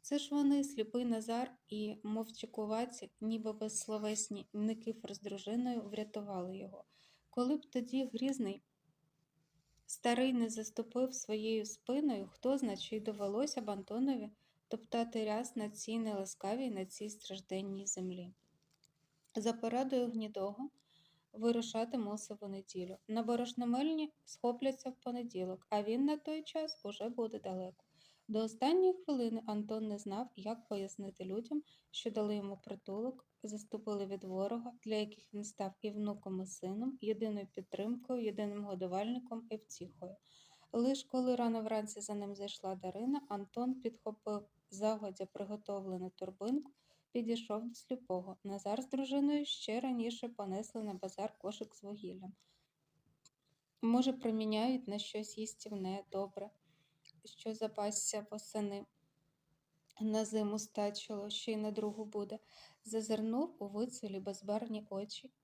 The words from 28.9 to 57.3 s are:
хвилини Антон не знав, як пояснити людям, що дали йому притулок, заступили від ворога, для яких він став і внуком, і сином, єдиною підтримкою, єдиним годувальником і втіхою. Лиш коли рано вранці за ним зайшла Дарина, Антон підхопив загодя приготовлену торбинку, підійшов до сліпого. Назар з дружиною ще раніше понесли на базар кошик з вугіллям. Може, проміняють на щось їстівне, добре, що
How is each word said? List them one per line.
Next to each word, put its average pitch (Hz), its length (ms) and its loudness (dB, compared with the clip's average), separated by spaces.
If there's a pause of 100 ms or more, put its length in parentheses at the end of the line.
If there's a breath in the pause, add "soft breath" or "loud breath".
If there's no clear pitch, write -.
хвилини 240 540 2
Антон 214 420 0
не 208 100 -2
знав, 208 380 -2
як 220 320 -6
пояснити 196 560 -4
людям, 233 380 0 (280 loud breath)
що - 200 -2
дали 214 260 2
йому 196 280 -4
притулок, 220 600 -4 (160)
заступили 214 640 -4
від 190 180 -4
ворога, 202 480 0 (120)
для 220 100 0
яких 214 400 -4
він 208 100 -4
став 196 280 -4 (100)
і 208 80 -2
внуком, 208 520 -2
і 190 40 -4
сином, 214 540 -4
єдиною 208 540 0
підтримкою, 240 680 -2
єдиним 208 400 -2
годувальником 208 840 -2
і 214 60 -4
втіхою. 185 600 -12 (560 loud breath)
Лиш 262 320 4
коли 254 320 4
рано 226 260 4
вранці 214 380 0
за 208 140 -4
ним 202 200 -4
зайшла 196 400 -4
Дарина, 214 540 0
Антон 233 460 0
підхопив 214 760 -4 (220)
загодя 202 560 0
приготовлену 196 840 -4
торбинку, 202 640 -2 (400 soft breath)
підійшов 226 560 0
до 233 60 -10
сліпого. 190 720 -4
Назар 202 380 -2
з 254 60 -8
дружиною 277 580 4
ще - 340 0
раніше 233 480 0
понесли 214 540 -4
на 208 120 -2
базар 190 440 -4
кошик - 360 -6
з - 80 -20
вугіллям. 190 500 -8 (1500 soft breath)
Може, 247 300 6
проміняють 226 760 2
на 208 100 -2
щось 214 400 -6
їстівне, 196 720 -4
добре, 196 400 -4 (720 soft breath)
що - 300 -6